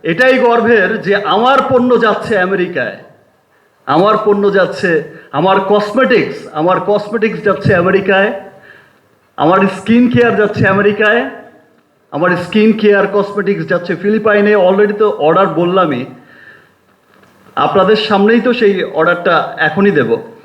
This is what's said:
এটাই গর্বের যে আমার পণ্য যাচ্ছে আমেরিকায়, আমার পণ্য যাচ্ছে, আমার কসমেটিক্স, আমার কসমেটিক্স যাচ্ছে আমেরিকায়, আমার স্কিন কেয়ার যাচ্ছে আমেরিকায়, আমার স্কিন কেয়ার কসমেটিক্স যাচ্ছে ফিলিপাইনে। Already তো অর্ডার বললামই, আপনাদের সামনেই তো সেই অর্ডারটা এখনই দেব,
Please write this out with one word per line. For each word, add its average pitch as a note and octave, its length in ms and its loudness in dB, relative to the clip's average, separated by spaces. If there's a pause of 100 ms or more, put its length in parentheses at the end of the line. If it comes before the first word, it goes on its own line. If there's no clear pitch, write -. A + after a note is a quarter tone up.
এটাই B3 360 2
গর্বের A3 640 2
যে G3 140 0
আমার A3+ 420 2 (100)
পণ্য B3 320 2
যাচ্ছে G#3+ 380 0
আমেরিকায়, F3 600 -4 (880)
আমার F3+ 280 2 (100)
পণ্য G3+ 280 2
যাচ্ছে, E3+ 680 -2 (140)
আমার F3+ 240 0 (120)
কসমেটিক্স, G#3 840 0
আমার E3+ 240 0 (100)
কসমেটিক্স G#3 560 -2
যাচ্ছে G3 320 0
আমেরিকায়, F#3+ 680 0 (960)
আমার E3 220 2 (180)
স্কিন A#3+ 340 0
কেয়ার A#3 260 2
যাচ্ছে G#3 320 0
আমেরিকায়, G#3 640 0 (800)
আমার F3 260 -2
স্কিন G#3+ 360 2
কেয়ার G3+ 400 2
কসমেটিক্স G3 540 -4
যাচ্ছে F3 300 -4
ফিলিপাইনে। G#3 600 0
Already G3 360 2
তো G#3 180 0
অর্ডার F3+ 360 0
বললামই, E3 580 -2 (1500)
আপনাদের F#3+ 420 2
সামনেই G#3+ 440 2
তো B3 120 0
সেই G3+ 320 0
অর্ডারটা F3 720 -2
এখনই D#3+ 320 2
দেব, C3 320 0 (220)